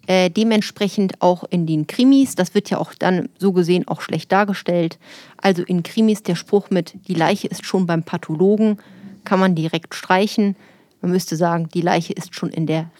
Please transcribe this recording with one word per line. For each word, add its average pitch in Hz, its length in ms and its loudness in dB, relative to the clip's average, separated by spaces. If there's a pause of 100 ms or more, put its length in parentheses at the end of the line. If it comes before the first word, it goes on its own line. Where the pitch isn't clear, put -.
äh, 185 240 2
dementsprechend 208 920 0
auch 180 220 2
in 175 220 -2
den 156 200 0
Krimis, 269 480 4
das 180 200 -2
wird 208 160 0
ja - 80 -2
auch - 160 -6
dann 180 340 0 (100)
so 190 140 2
gesehen 180 340 2
auch - 140 -6
schlecht - 320 -4
dargestellt. 185 640 0 (380)
Also 180 260 2
in 180 200 -2
Krimis 214 400 0
der 180 120 -2
Spruch 196 360 -2
mit, 175 240 -2 (120)
„Die 185 80 -4
Leiche 165 340 0
ist - 160 -10
schon 190 220 -2
beim 165 160 0
Pathologen“, 196 760 0 (460)
kann 190 140 0
man 190 160 4
direkt 160 400 -4
streichen. 202 600 0 (460)
Man 180 100 -2
müsste 180 240 -2
sagen, 170 360 0
„Die 175 100 -2
Leiche 170 320 0
ist - 200 -12
schon 170 160 -8
in 165 160 -4
der 160 340 -4